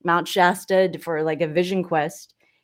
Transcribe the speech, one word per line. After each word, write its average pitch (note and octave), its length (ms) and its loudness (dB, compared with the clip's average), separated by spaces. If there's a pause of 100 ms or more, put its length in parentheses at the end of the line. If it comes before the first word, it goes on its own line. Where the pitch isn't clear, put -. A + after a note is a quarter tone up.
Mount E3+ 260 0
Shasta F#3 600 2
d-, E3 100 -8
for, D#3 240 -4
like, D#3 180 -2
a E3 60 0
vision F3+ 380 0
quest. D#3 500 -4 (280)